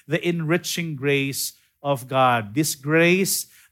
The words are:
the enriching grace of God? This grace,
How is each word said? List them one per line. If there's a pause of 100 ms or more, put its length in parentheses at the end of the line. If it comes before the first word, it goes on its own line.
the
enriching
grace (280)
of
God?
This
grace, (240)